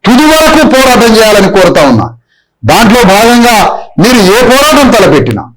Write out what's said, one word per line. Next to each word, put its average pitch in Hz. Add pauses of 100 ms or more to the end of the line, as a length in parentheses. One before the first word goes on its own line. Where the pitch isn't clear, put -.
తుది 254
వరకు 311 (140)
పోరాటం 240
చేయాలని 208
కోరుతా 175
ఉన్నా. 110 (560)
దాంట్లో 202 (100)
భాగంగా 233 (460)
మీరు 240 (140)
ఏ 233 (120)
పోరాటం 277
తలపెట్టినా 127 (140)